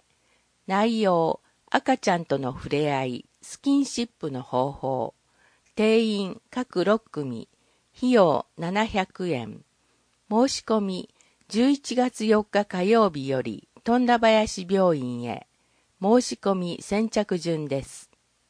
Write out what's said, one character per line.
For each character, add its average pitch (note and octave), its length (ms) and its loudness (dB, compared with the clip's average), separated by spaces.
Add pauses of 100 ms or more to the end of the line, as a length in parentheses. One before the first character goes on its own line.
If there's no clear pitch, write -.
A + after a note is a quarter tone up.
(680)
内 A3 320 0
容、 F3 400 2 (280)
赤 - 300 0
ち - 140 0
ゃ F3 40 2
ん E3+ 80 -4
と C#3 140 -2
の C3 140 -4
触 C#3 160 -12
れ D3 240 0
合 C3+ 140 -2
い、 B2+ 220 -8 (140)
ス - 180 -18
キ C#4 120 0
ン C#4 120 2
シ A#3+ 200 -6
ッ A#3 60 -14 (100)
プ D#3+ 100 -6
の B2+ 140 -8
方 C3 260 -2
法。 C3 440 -6 (600)
定 A3 300 4
員、 G3+ 440 -4
各 B3 360 -4
六 G#3+ 260 0
組。 C3 380 -8 (480)
費 B3+ 160 0
用、 F3+ 340 4 (100)
七 F#3 300 -2
百 F#3 440 -4
円。 A2+ 340 -6 (640)
申 A#3 180 4
し - 160 -6
込 A3 160 0
み、 F#3+ 300 -6 (380)
十 A#3+ 220 2
一 C4+ 260 -2
月 B3 300 -2
四 G#3+ 180 4
日 G3+ 200 0
火 F3+ 200 -4
曜 G#3+ 260 4
日 C#3+ 160 -8
よ C3 160 -2
り、 A#2 260 -8 (140)
富 B3 240 2
田 A#3+ 140 4
林 G#3+ 500 2
病 F#3 260 4
院 B2 280 -6
へ。 A2+ 240 -8 (520)
申 A3+ 220 4
し - 180 -8
込 G3 140 0
み F3 280 -6
先 G#3+ 260 -2
着 G3+ 280 -2
順 D#3 300 -4
で C#3 160 -4
す。 - 300 -18 (380)